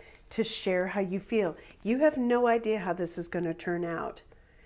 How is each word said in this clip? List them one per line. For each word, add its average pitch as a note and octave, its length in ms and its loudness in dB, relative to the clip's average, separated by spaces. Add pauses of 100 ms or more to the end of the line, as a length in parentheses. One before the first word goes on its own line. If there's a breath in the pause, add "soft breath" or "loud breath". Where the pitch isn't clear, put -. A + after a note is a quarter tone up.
(300 loud breath)
to A3 140 -2
share F#3 440 0
how G3 120 -2
you F#3+ 180 -2
feel. F#3+ 380 -2 (260 loud breath)
You A#3+ 180 0
have D4+ 180 4
no A#3+ 280 4
idea A3 340 2
how F3+ 120 -2
this F3 240 0
is E3+ 120 -2
gonna F3 260 -2
turn F3 300 -4
out, - 360 -6 (460 soft breath)